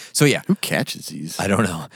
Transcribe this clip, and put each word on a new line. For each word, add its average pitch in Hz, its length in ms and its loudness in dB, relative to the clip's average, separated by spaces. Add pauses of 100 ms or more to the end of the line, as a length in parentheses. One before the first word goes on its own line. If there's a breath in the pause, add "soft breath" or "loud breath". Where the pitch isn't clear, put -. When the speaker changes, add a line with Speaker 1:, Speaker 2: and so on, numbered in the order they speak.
(120)
Speaker 1:
So, - 100 2
yeah. 139 240 4
Speaker 2:
Who 196 80 4
catches - 520 -4
these? 78 340 -10
Speaker 1:
I 95 60 0
don't 98 180 4
know. 82 300 -4